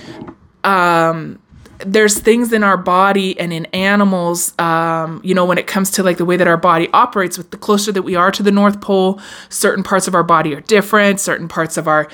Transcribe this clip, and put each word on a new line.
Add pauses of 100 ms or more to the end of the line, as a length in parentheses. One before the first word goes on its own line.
(640)
um, (460)
there's
things
in
our
body
and
in
animals,
um,
you
know,
when
it
comes
to,
like,
the
way
that
our
body
operates,
with
the
closer
that
we
are
to
the
North
Pole, (280)
certain
parts
of
our
body
are
different,
certain
parts
of
our,